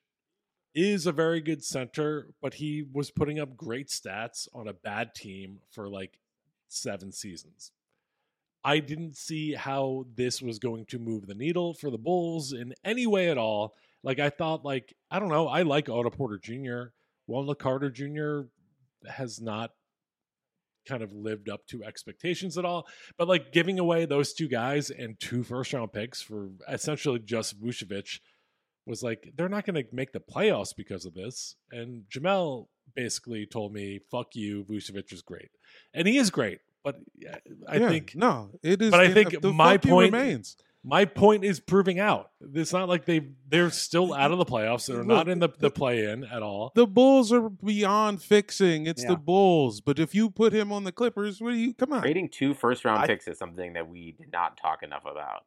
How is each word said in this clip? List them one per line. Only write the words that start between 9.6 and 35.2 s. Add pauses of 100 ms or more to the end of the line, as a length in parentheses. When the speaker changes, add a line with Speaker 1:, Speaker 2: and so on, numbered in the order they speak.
Speaker 1:
this
was
going
to
move
the
needle
for
the
Bulls
in (100)
any
way
at
all. (280)
Like,
I
thought,
like, (160)
I
don't
know,
I
like
Otto
Porter
Junior. (340)
Wendell
Carter
Junior (600)
has
not (1120)
kind
of
lived
up
to
expectations
at
all. (320)
But,
like,
giving
away
those
two
guys
and
two
first-round
picks
for (200)
essentially
just
Vucevic (680)
was
like,
they're
not
gonna (100)
make
the
playoffs
because
of
this. (140)
And
Jamel (260)
basically
told
me, (100)
"Fuck
you,
Vucevic
is